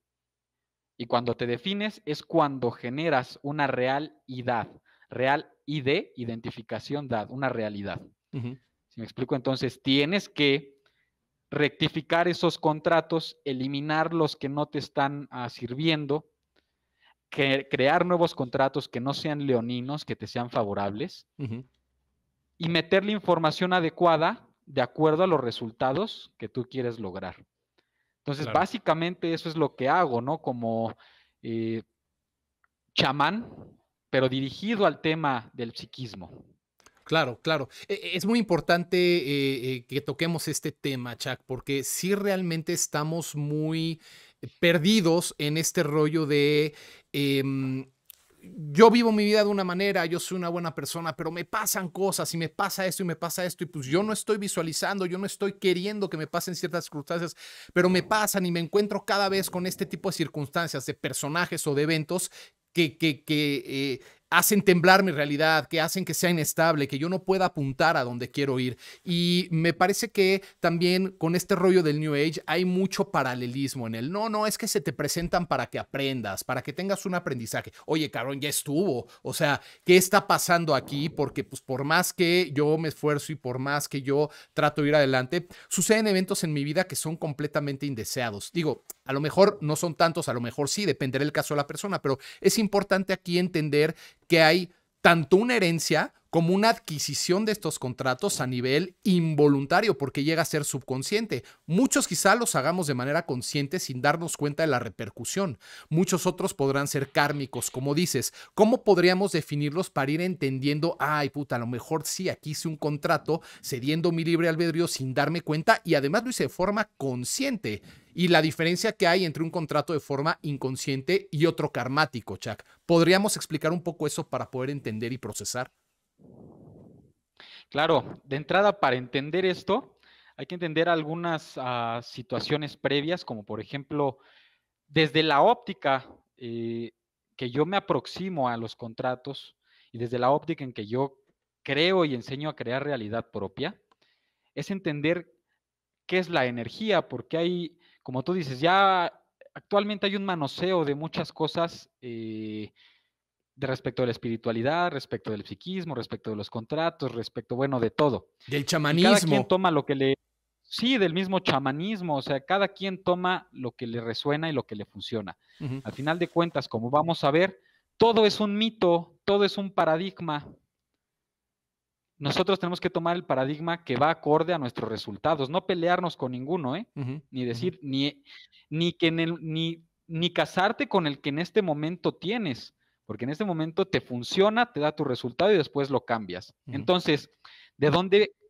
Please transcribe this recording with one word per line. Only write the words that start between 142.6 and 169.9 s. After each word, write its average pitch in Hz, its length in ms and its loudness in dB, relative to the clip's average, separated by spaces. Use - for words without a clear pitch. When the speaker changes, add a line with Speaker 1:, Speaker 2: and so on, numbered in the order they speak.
Speaker 1:
realidad 113 460 -4
propia, 117 500 -8
es 151 160 -8
entender 170 600 -2
qué 185 120 0
es 175 100 -2
la 147 180 2
energía, 135 640 -2
porque 131 300 -6
hay, 175 400 -4
como 131 200 -4
tú 180 120 -2
dices, 139 260 -4
ya 185 520 4
actualmente 202 520 -2
hay 196 100 -2
un 196 80 -4
manoseo 175 600 -2
de 143 100 0
muchas 156 380 -6
cosas, - 580 -4
eh, 110 680 -8
de 135 120 -6
respecto 131 360 -4
de 123 40 2
la 117 60 0
espiritualidad, 117 800 -2
respecto 123 400 -8
del 104 140 -8
psiquismo, 175 500 -10
respecto 117 360 -8
de 107 60 -6
los 104 140 -8
contratos, 151 640 -4
respecto, 117 420 -8
bueno, 135 240 0
de 113 100 2
todo. 135 400 2
Speaker 2:
Del 139 180 -4
Speaker 1:
Y 156 100 2
cada 208 220 8
quien 147 240 4
Speaker 2:
chamanismo. - 20 -4
Speaker 1:
toma 185 240 2
lo 147 160 2
que 143 80 -2
le, 135 200 2
sí, 247 360 0
del 180 140 2
mismo 190 280 0
chamanismo, 160 760 -2
o 131 60 -2
sea, 139 180 -2
cada 196 280 0
quien 190 360 -8
toma 180 480 0
lo 127 200 -8
que - 140 -10
le 117 140 -6
resuena 143 480 -2
y 160 40 -4
lo 127 120 -2
que - 120 -12
le 104 100 -10
funciona. 101 500 -8
Speaker 2:
Ujú. 135 240 -8
Speaker 1:
Al 110 80 -8
final 156 260 -4
de 170 100 -2
cuentas, 165 400 0
como 117 220 -6
vamos 160 340 2
a 143 60 4
ver, 180 300 2
todo 226 280 6
es - 140 2
un 202 160 0
mito, 190 680 2
todo 202 200 4
es 190 140 0
un 196 120 -6
paradigma. 165 760 0